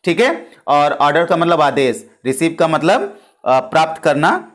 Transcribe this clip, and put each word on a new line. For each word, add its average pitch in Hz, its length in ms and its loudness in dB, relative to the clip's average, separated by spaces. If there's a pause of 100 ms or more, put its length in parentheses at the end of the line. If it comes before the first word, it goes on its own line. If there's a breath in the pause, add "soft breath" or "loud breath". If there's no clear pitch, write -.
ठीक 170 140 0
है, - 280 -2 (200 loud breath)
और 147 260 2
ऑर्डर 147 320 0
का 170 120 0
मतलब 170 240 0
आदेश, 135 440 0 (200 soft breath)
रिसीव 156 340 -2
का 165 80 2
मतलब, 160 340 0 (440 loud breath)
अ, 131 140 2
प्राप्त 160 440 -2
करना 151 280 2 (240)